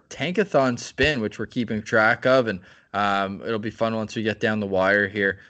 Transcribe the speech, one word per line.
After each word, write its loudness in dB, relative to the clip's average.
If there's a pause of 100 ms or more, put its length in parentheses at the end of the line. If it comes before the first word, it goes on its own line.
Tankathon 0
spin, -2
which -4
we're -6
keeping -4
track 2
of. 4
And, -4 (320)
um, 0
it'll -4
be -8
fun -2
once -6
we -4
get -2
down 0
the -4
wire 2
here, -2 (100)